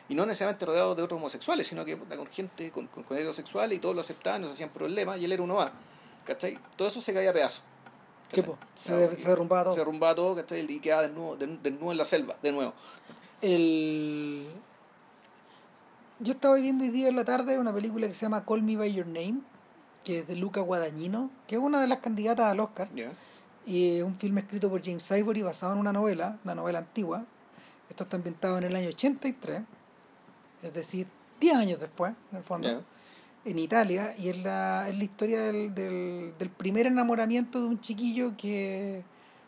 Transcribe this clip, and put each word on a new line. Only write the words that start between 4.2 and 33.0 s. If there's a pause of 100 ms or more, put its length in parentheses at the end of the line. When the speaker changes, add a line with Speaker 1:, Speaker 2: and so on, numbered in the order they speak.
Speaker 1:
no
se
hacían
problema,
y
él
era
uno
más, (520)
¿cachai? (160)
Todo
eso
se
caía
a
pedazos. (680)
Speaker 2:
Sí,
Speaker 1:
¿Cachai?
Speaker 2:
po. (180)
Se
Speaker 1:
Ya,
Speaker 2:
de-,
se
derrumbaba
todo.
Speaker 1:
Se
derrumbaba
todo,
¿cachai? (120)
Y
quedaba
desnudo,
de-,
desnudo
en
la
selva,
de
nuevo. (680)
Speaker 2:
El, (1700)
yo
estaba
viendo
hoy
día
en
la
tarde
una
película
que
se
llama
Call
Me
By
Your
Name, (640)
que
es
de
Luca
Guadagnino, (160)
que
es
una
de
las
candidatas
al
Oscar.
Speaker 1:
Ya. (540)
Speaker 2:
Y
es
un
filme
escrito
por
James
Ivory
basado
en
una
novela,
una
novela
antigua. (640)
Esto
está
ambientado
en
el
año
ochenta
y
tres, (1000)
es
decir, (340)
diez
años
después, (200)
en
el
fondo,
Speaker 1:
Ya.